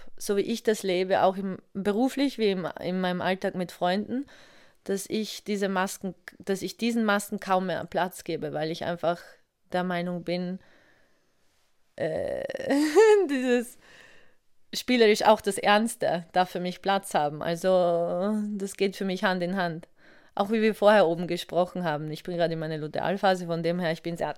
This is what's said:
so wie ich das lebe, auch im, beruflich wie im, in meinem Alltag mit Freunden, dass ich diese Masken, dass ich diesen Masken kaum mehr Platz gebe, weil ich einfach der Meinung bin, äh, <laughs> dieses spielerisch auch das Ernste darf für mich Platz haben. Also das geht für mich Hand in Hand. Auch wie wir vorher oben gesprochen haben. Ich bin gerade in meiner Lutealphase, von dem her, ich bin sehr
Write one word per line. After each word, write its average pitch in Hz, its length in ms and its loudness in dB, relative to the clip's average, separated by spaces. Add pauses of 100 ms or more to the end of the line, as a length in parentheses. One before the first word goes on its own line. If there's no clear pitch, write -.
(160)
so 202 220 -4
wie 202 40 4
ich 233 200 -4
das 214 200 0
lebe, 185 400 2
auch 185 140 4
im, 196 220 -6 (160)
beruflich 247 640 0
wie 214 140 2
im, 185 140 -4 (140)
in 180 220 -2
meinem 180 180 0
Alltag 185 340 -2
mit 180 160 -6
Freunden, 202 540 -2 (600)
dass 190 260 -4
ich 214 340 -4
diese 196 240 -2
Masken, 190 460 -4 (240)
dass 196 240 -4
ich 196 160 -8
diesen 233 260 0
Masken 202 360 0
kaum 185 260 0
mehr 170 180 -4
Platz 180 400 -4
gebe, 156 300 -6
weil 156 160 -4
ich 170 140 -8
einfach 175 360 -2 (520)
der 180 120 -2
Meinung 175 400 -4
bin, 180 340 -4 (1400)
äh, 156 480 -4 (240)
<laughs> 330 600 4
dieses 247 480 0 (960)
spielerisch 226 500 4
auch 214 160 6
das 196 180 -2
Ernste 196 760 2
darf 185 180 2
für 180 100 -4
mich 180 220 -6
Platz 196 320 0
haben. 151 280 0
Also 175 920 2 (220)
das 196 200 -6
geht 190 200 -2
für 196 100 -4
mich 185 180 -2
Hand 185 180 0
in 180 140 -2
Hand. 170 320 -4 (460)
Auch 202 160 0
wie 220 100 2
wir 214 140 4
vorher 208 320 8
oben 170 220 0
gesprochen 175 560 -2
haben. 156 260 -2
Ich 156 120 -10
bin 175 140 -6
gerade 165 160 2
in 160 60 -4
meiner 160 180 -6
Lutealphase, 180 720 0
von 170 160 -2
dem 170 160 0
her, 165 140 0
ich 170 100 -10
bin 170 160 -6
sehr 151 200 -4